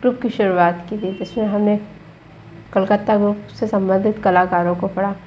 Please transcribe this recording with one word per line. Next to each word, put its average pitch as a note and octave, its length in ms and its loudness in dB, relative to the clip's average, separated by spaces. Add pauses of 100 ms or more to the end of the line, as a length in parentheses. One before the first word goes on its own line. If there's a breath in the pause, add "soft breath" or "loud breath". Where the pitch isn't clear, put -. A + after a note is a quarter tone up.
ग्रुप B3+ 200 0
की B3 80 -2
शुरुआत F3+ 600 2
की G#3+ 80 -6
थी, G#3+ 200 -4
जिसमें - 280 -4
हमने G#3 320 2 (960)
कलकत्ता G#3 440 2
ग्रुप G#3 260 0 (160)
से A3 80 -2
संबंधित G3 560 0
कलाकारों F3+ 520 2
को F3 120 -4
पढ़ा। G3 240 -2 (160)